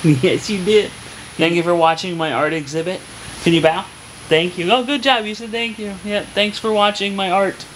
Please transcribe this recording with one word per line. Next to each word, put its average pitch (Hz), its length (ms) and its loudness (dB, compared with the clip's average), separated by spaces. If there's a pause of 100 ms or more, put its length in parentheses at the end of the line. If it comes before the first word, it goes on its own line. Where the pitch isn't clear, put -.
Yes, 151 460 2
you 196 140 -2
did. 202 280 4 (440)
Thank 170 200 2
you 170 80 0
for 175 120 2
watching 165 400 2
my 160 160 -2
art 147 220 0
exhibit. 160 480 -4 (420)
Can 170 100 6
you 165 80 6
bow? 165 240 2 (440)
Thank 180 280 2
you. 175 140 0
Oh, 247 140 2
good 269 180 -2
job. 247 220 2
You 214 100 -6
said 226 140 -12
thank 226 300 -6
you. 208 140 -8 (120)
Yeah, 208 160 -2
thanks 208 380 -2
for 220 120 -2
watching 202 440 2
my 196 160 -2
art. 190 340 0 (100)